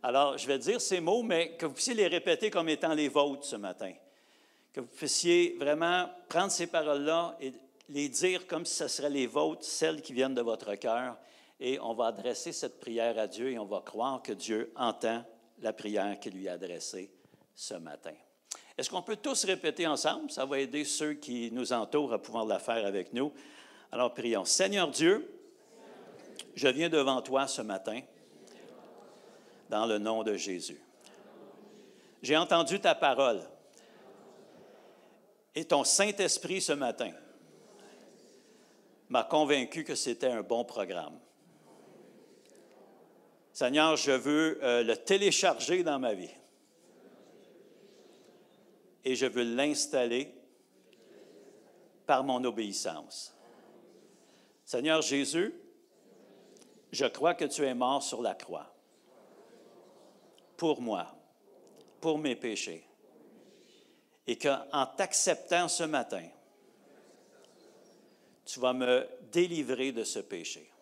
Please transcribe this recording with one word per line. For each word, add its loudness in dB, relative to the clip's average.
Alors, 2
je -6
vais 2
dire 0
ces 0
mots, 2
mais 0
que -6
vous -6
puissiez -2
les 4
répéter 2
comme 0
étant 2
les 2
vôtres 2
ce -8
matin. -8
Que -8
vous -10
puissiez 2
vraiment 2
prendre 2
ces -2
paroles-là 0
et -6
les -2
dire 0
comme -4
si -4
ce -2
seraient -2
les 2
vôtres, 0
celles -2
qui -14
viennent 2
de 0
votre -2
cœur. -2
Et -2
on -4
va 2
adresser -4
cette -8
prière 0
à 0
Dieu -4
et -4
on -4
va -4
croire -4
que -6
Dieu -2
entend -2
la -2
prière -2
qui -10
lui -10
est -4
adressée -10
ce -10
matin. -12
Est-ce -4
qu'on -2
peut -4
tous -2
répéter 0
ensemble ? 0
Ça -2
va -2
aider -2
ceux -2
qui -6
nous -2
entourent 0
à 0
pouvoir -4
la 2
faire 0
avec -2
nous. -2
Alors 2
prions. 0
Seigneur 2
Dieu, 4
je 2
viens 4
devant 4
toi 0
ce -6
matin, -4
dans 2
le 2
nom -2
de 0
Jésus. -8
J'ai 4
entendu 4
ta 4
parole 4
et -4
ton 4
Saint-Esprit 2
ce 0
matin -2
m'a 2
convaincu 2
que -6
c'était -2
un 0
bon 0
programme. -6
Seigneur, 4
je 2
veux, 4
euh, 4
le 4
télécharger 4
dans 0
ma 0
vie -12
et 2
je 2
veux 0
l'installer 0
par 2
mon 0
obéissance. -6
Seigneur 0
Jésus, 0
je -2
crois 2
que -2
tu -2
es 0
mort 0
sur -6
la 0
croix -12
pour 2
moi, -4
pour 0
mes -2
péchés. -6
Et -2
qu'en 0
t'acceptant 0
ce -2
matin, -2
tu -10
vas 4
me 4
délivrer 2
de -4
ce -6
péché. -10